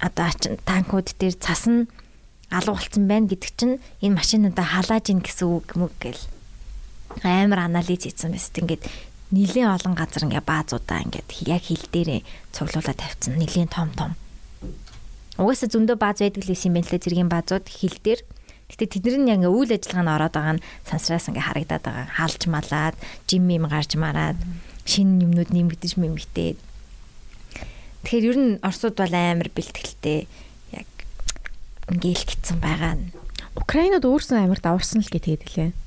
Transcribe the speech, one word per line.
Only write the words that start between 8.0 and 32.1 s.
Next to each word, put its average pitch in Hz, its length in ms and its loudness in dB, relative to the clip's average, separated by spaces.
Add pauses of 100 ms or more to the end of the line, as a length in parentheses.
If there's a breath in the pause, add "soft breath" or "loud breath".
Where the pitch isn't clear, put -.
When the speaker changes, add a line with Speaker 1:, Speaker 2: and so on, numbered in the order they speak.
Speaker 1:
хийсэн 165 320 -4
байсан. 175 320 -2
Ингээд 160 160 -2 (480 loud breath)
нэлээд 202 480 4
олон 185 160 0
газар 160 320 -2
ингээд 147 240 0
баазуудаа 139 560 -2
ингээд - 240 -8 (160)
яг 170 240 2
хил 165 240 -2
дээрээ 160 320 0 (240 loud breath)
цуглуулаад 156 480 -4
тавьсан. - 400 -4
Нэлээд 165 320 2
том 160 240 -2
том. 160 240 -4 (1200)
Угаасаа 233 320 2
зөндөө 226 240 4
бааз 208 240 0
байдаг 202 240 0
л 185 80 -2
байсан 180 160 0
юм 175 80 4
байна 170 140 0
лээ, 180 100 0
зэргийн 175 320 2
баазууд 175 380 0
хил - 340 -2
дээр. 226 160 2 (480 soft breath)
Гэтэ - 180 -2
тэд 185 220 -4
нар 254 100 2
нь 269 120 6
яг 208 100 6
ингээд 180 160 6
үйл 240 160 4
ажиллагаа 180 320 0
нь 156 100 4
ороод 151 220 2
байгаа 156 220 2
нь - 60 -6 (200 loud breath)
сансраас 165 480 0
ингээд 131 160 -2
харагдаад 151 380 -2
байгаа. 123 260 -6
Халж 160 380 0
малаад, 151 460 0 (280 loud breath)
жим 180 240 4
юм 165 180 2
гарч 147 300 -2
мараад, 156 400 0 (480 loud breath)
шинэ 190 400 4
юмнууд 170 260 2
нэмэгдэж 175 460 0
мэмэгдээд. 165 600 -2 (1500 loud breath)
Тэгэхээр 233 280 2
ер 254 60 2
нь 254 140 6 (120)
орсууд 214 320 0
бол 185 180 2
амар 175 380 2
бэлтгэлтэй. - 720 -4 (480 loud breath)
Яг - 160 -14 (1040)
ингээл 175 320 0